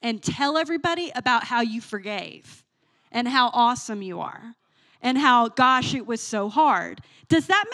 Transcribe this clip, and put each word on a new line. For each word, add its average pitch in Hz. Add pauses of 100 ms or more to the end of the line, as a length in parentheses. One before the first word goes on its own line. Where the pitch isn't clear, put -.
and 226
tell 285
everybody 330
about 247
how 240
you 233
forgave - (480)
and 240
how 254
awesome 233
you 185
are - (480)
and 254
how, 247
gosh, 254
it 247
was 226
so 208
hard. 208 (260)
Does 320
that 403